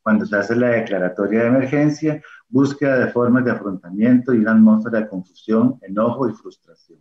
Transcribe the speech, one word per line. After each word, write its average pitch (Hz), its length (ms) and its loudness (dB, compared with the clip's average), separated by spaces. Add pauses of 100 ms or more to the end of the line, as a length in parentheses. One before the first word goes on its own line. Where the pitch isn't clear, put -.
cuando 104 240 0
se 104 100 -4
hace 107 200 -2
la 123 140 0
declaratoria 101 720 -2
de 117 60 0
emergencia, 147 720 -2 (260)
búsqueda 135 500 0
de 113 140 0
formas 120 340 0
de 120 60 0
afrontamiento 107 840 -2
y 117 60 2
una 107 140 2
atmósfera 110 480 4
de 107 60 -6
confusión, 110 720 -2
enojo 120 460 -2
y 107 60 -4
frustración. - 680 -20